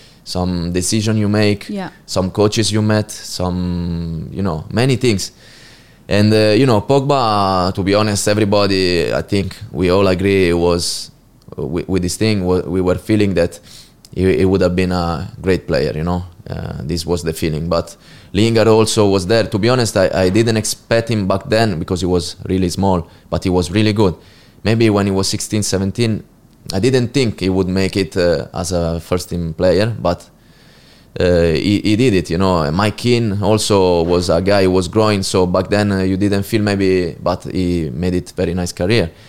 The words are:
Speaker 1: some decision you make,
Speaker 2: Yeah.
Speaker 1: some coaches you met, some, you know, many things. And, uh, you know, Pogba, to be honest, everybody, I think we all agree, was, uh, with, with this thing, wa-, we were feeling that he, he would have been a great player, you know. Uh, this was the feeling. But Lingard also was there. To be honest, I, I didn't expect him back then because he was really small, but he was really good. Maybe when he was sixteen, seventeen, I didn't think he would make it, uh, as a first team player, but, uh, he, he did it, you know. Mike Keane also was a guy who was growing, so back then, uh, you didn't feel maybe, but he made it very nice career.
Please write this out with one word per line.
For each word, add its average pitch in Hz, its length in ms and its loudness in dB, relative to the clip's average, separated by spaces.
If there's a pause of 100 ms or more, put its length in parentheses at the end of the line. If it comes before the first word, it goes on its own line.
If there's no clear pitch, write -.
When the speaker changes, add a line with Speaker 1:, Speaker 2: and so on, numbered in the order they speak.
(240)
Speaker 1:
some 90 480 -4
decision 107 440 0
you 104 120 0
make, 104 400 0
Speaker 2:
Yeah. 196 220 -8 (160)
Speaker 1:
some 92 260 -2
coaches 104 400 0
you 107 100 0
met, 107 300 0
some, 87 1200 -6
you 92 100 -6
know, 80 300 -4
many 123 240 0
things. 110 340 -2 (800)
And, 104 220 4
uh, 107 240 4
you 127 80 4
know, 120 160 4
Pogba, 104 920 2
to 101 80 -4
be 95 120 2
honest, 107 340 0
everybody, 98 840 2
I 65 80 0
think 95 340 -4 (160)
we 87 200 0
all 98 180 4
agree, 92 460 2
was, 87 560 -2 (480)
uh, 73 80 -6
with, 78 200 -6
with 95 160 0
this 90 140 -4
thing, 104 300 0
wa-, 90 160 2
we 92 180 -2
were 90 140 2
feeling 104 400 0
that 85 260 0 (540)
he, 92 240 2
he 87 80 4
would 92 160 2
have 90 120 2
been 92 160 0
a 85 400 -4 (120)
great 90 240 0
player, 67 280 0
you 76 100 -4
know. 90 200 -2 (240)
Uh, - 340 -8
this 82 220 -6
was 82 180 -2
the 80 120 -4
feeling. 78 340 -4
But 110 260 -2 (380)
Lingard 110 360 2
also 110 420 4
was 95 160 0
there. 110 180 2
To 107 140 -4
be 101 100 0
honest, 120 300 0
I, 92 160 4
I 92 160 2
didn't 110 260 2
expect 117 540 -2
him 104 180 0
back 98 180 -2
then 107 320 0
because 90 220 -4
he 90 60 -2
was 87 300 -2 (100)
really 92 240 0
small, 92 360 0 (220)
but 87 160 -4
he 98 60 0
was 90 200 0
really 107 220 2
good. 101 220 2 (500)
Maybe 113 240 2
when 101 160 2
he 101 80 0
was 95 160 0
sixteen, 107 340 -4
seventeen, 98 640 -2 (480)
I 95 80 -2
didn't 123 280 2
think 120 320 -2
he 92 100 0
would 92 180 0
make 95 300 0
it, 92 180 -2
uh, 87 380 2
as 90 180 -4
a 85 280 -2
first - 280 -6
team 85 240 -4
player, 92 480 0
but, - 260 -2 (920)
uh, 87 220 4 (120)
he, 95 280 2
he 104 160 0
did 117 180 2
it, 85 160 0
you 82 80 0
know. 90 320 2
Mike 95 260 0
Keane 117 460 0
also 95 600 2
was 87 260 0
a 85 120 2
guy 98 240 2
who 92 60 4
was 90 180 0
growing, 107 340 2
so 92 240 0
back 90 220 0
then, 104 220 0
uh, 95 120 0
you 95 140 0
didn't 98 280 0
feel 107 180 -2
maybe, 95 580 0
but 90 240 -2
he 87 460 -2
made 90 240 -2
it 90 220 -4
very 87 180 -2
nice 87 180 -4
career. 92 380 0 (180)